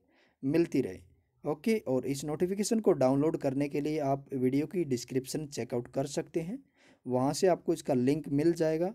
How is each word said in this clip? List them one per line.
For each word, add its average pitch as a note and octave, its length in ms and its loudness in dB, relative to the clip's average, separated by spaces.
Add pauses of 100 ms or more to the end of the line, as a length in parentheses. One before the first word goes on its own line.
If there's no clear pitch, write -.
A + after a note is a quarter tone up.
(420)
मिलती D3+ 380 2
रहे। F#2 200 -4 (440)
ओके, D3+ 340 0
और B2+ 280 -2
इस C#3+ 180 -4
नोटिफिकेशन F#3+ 560 0
को G#3 120 4
डाउनलोड C#3+ 440 4
करने C#3+ 320 0
के C#3+ 120 -2
लिए D3+ 200 -2
आप C#3 240 0 (100)
वीडियो C3 320 2
की F3 180 -2
डिस्क्रिप्शन C3 600 -4
चेकआउट B2 420 -6
कर C#3 180 -4
सकते D#3+ 340 -4
हैं, F#3+ 180 -8 (480)
वहाँ B2+ 260 0
से F#3+ 140 0
आपको E3+ 260 2
इसका D3+ 220 -2
लिंक C3+ 360 2
मिल D3 220 2
जाएगा। D#3+ 420 0